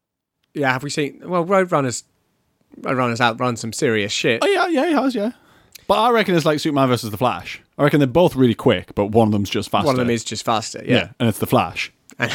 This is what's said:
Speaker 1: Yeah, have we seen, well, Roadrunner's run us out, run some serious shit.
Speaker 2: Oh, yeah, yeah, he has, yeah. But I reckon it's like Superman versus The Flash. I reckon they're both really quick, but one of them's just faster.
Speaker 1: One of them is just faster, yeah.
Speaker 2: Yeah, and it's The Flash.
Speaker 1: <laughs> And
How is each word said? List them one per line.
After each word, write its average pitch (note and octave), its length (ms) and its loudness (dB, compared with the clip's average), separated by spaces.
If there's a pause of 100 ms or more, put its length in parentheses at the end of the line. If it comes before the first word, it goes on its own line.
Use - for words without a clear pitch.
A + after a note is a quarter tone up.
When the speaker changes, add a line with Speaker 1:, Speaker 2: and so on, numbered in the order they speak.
(540)
Speaker 1:
Yeah, C#3 180 0
have B2+ 120 -4
we C#3+ 60 -8
seen, C#3+ 340 -6
well, F3 200 -2
Roadrunner's F3+ 600 0 (800)
run B2+ 280 0
us A#2 100 -4
out, A#2 200 2
run B2 160 -2
some A2+ 160 -8
serious G#2+ 400 0
shit. A#2+ 300 0
Speaker 2:
Oh, - 40 0
yeah, G4 220 0
yeah, D#4+ 180 0
he F4 60 0
has, C4 220 0
yeah. A3 180 -4 (540)
But G#3 120 2
I A#3 120 2
reckon G#3 240 2
it's E3 120 2
like D#3 140 2
Superman C#3 280 2
versus A#2 220 0
The G#2 80 -8
Flash. G#2 420 -4 (160)
I C#3+ 80 0
reckon D3 160 4
they're C#3 60 4
both C#3 300 2
really B2 180 4
quick, F2+ 400 0
but G2+ 120 0
one A2 220 4
of G#2 40 2
them's G2+ 180 0
just - 200 -4
faster. D#3 160 0
Speaker 1:
One C3 100 2
of - 20 0
them A#2+ 120 0
is A#2 140 -2
just - 200 -10
faster, - 400 -4
yeah. - 120 0
Speaker 2:
Yeah, F#2 120 0 (120)
and A#2 80 2
it's G#2+ 100 -2
The - 80 -2
Flash. F#2 520 -2
Speaker 1:
<laughs> - 200 -20
And A#2+ 160 -2